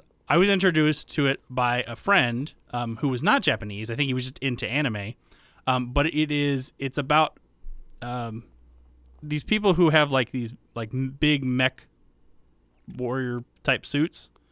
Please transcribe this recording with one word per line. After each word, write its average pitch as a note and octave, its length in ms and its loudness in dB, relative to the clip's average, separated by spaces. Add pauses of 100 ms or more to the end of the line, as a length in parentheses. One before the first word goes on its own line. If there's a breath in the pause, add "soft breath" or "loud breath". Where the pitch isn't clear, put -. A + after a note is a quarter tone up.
(280)
I C#3+ 100 4
was G3 120 6
introduced E3+ 680 2
to C#3+ 120 2
it C#3 220 0
by B2 380 0
a A#2 80 -8
friend, C3+ 580 0 (180)
um, A#2 260 -4
who D3 120 0
was B2+ 140 -2
not G#3 180 4
Japanese. G#2+ 480 -2
I A2+ 60 -6
think C#3 120 0
he C3 60 0
was B2+ 120 0
just B2+ 140 -10
into B2 300 -4
anime. A2+ 440 -4 (520 soft breath)
Um, B2+ 280 0
but C#3+ 140 2
it D3+ 240 0
is, C#3+ 460 0
it's C#3 220 -6
about, D3 400 2 (640)
um, A#2 400 -6 (800)
these D3+ 200 -4
people G#3 320 2
who E3+ 140 6
have, D3+ 220 4
like, C3 200 0
these, A#2 220 -4 (220)
like, A2+ 180 -6
m-, C3 260 -4
big D3 240 2
mech B2+ 440 -2 (1080)
warrior B2 460 -2 (200)
type B2 220 0
suits. - 440 -2 (220)